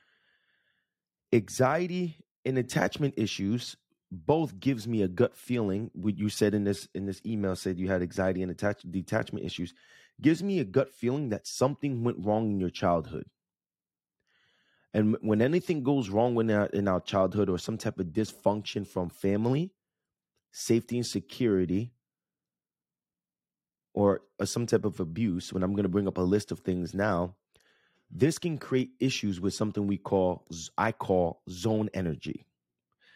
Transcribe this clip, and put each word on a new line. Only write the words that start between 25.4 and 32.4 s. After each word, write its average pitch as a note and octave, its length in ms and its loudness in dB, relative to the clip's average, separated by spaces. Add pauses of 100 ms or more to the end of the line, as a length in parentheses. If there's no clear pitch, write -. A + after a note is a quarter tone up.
when F#2 80 -2
I'm F#2+ 140 0
gonna G2+ 120 2
bring G2 200 2
up F2+ 100 -2
a F2+ 40 2
list F#2+ 300 2
of D#2+ 100 -8
things F2+ 340 -2
now, F#2 400 0 (720)
this D#3+ 300 2
can E3 180 -4
create B2+ 320 0 (100)
issues G#2 400 0
with F#2 140 0
something G#2 320 -2
we G2+ 120 0
call, F#2 540 0
z-, E2 280 -12
I G#2+ 120 2
call F2+ 560 0
zone G#2+ 460 -2
energy. - 540 -6 (680)